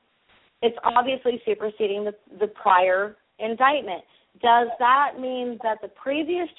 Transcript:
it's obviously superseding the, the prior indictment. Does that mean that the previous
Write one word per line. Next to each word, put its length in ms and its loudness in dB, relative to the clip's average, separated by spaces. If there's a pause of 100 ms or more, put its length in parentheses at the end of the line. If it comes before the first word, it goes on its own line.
(640)
it's 200 0
obviously 600 0
superseding 600 -4
the, 80 -6 (260)
the 80 0
prior 680 2 (220)
indictment. 640 -2 (380)
Does 280 4 (100)
that 420 2
mean 440 -6
that 180 -2
the 60 -14
previous 600 -4 (120)